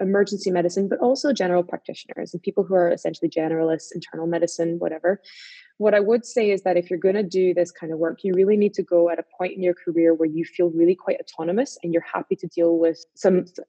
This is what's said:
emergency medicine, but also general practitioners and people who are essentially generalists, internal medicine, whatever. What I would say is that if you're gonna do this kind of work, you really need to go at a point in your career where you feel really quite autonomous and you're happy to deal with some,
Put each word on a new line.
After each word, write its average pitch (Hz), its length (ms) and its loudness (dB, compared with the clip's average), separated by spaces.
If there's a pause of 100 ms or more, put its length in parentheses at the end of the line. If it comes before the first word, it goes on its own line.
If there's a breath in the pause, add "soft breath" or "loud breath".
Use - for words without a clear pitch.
emergency 202 500 0
medicine, 180 380 0
but - 100 -2
also 269 340 2
general 180 300 0
practitioners - 720 -12
and 175 100 -10
people 196 220 -2
who 180 100 -2
are 175 160 4
essentially 165 400 -2
generalists, 160 640 -2
internal 165 320 -10
medicine, 170 540 -2
whatever. 170 420 -2 (560 loud breath)
What 208 160 2
I 208 60 4
would 226 260 0
say 214 240 0
is 190 120 -2
that 180 140 0
if 175 140 0
you're 180 80 -2
gonna 196 240 2
do 185 320 0
this 175 160 0
kind 160 220 -10
of 160 80 -6
work, 165 240 -4
you 185 100 0
really 190 220 4
need 208 180 2
to 190 80 -2
go 170 260 4
at 165 120 -2
a - 40 -10 (140)
point 180 140 -4
in 185 100 -8
your 180 120 2
career 165 400 2
where 160 140 0
you 160 160 -4
feel 175 260 0
really 170 260 2
quite - 240 -4
autonomous 185 640 -4
and 170 80 -4
you're 165 100 0
happy - 320 -8
to 170 140 -14
deal 170 280 2
with 165 220 0 (160)
some, 180 300 2 (240)